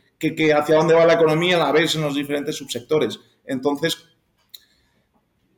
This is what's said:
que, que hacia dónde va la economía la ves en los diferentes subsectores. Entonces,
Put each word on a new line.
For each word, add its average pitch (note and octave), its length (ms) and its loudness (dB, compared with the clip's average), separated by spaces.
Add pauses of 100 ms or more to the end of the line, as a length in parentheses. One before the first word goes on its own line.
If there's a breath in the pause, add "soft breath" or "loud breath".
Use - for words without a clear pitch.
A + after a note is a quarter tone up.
(180 soft breath)
que, D#3 160 -4
que D#3 200 2
hacia D3+ 220 2
dónde D#3+ 180 4
va E3 100 6
la E3 100 6
economía E3 440 2
la C#3 140 0
ves D#3 240 2
en D#3 60 -4
los D3 120 -4
diferentes C#3+ 420 -6
subsectores. B2+ 600 -4 (260 soft breath)
Entonces, C#3 640 -6 (1500 loud breath)